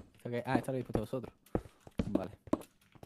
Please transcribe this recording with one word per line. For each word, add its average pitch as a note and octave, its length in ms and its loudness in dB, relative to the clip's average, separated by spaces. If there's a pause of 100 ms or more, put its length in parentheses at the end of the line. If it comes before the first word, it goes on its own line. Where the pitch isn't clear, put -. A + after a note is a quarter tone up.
(160)
Esto - 140 -8
que, A#2+ 160 0
ah, C3 100 4
esto - 160 2
lo C3 40 0
habéis B2 100 -2
puesto A2+ 140 2
vosotros. A#2 320 -4 (760)
Vale. G2 240 2 (760)